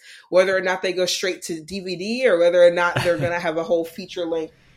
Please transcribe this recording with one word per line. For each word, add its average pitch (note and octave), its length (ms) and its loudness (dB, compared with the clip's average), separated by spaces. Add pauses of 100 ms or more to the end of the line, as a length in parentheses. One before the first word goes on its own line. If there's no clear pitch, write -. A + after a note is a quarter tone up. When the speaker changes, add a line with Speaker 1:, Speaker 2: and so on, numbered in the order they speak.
(300)
Speaker 1:
whether F#3+ 280 2
or F#3+ 40 -2
not F#3 200 -2
they F#3+ 100 -2
go F3+ 140 -2
straight F3+ 380 -4
to E3 180 -8
D F#3 200 -12
V F3+ 160 -8
D A#3 300 -2
or F3+ 120 4
whether F3 260 6
or F3 60 8
not F3 240 0
they're E3+ 240 0
gonna F3 200 -2
Speaker 2:
<laughs> - 0 -
Speaker 1:
have E3 180 -4
a E3 60 -2
whole E3 220 0
feature F3+ 400 -10
length D#3+ 280 -6 (240)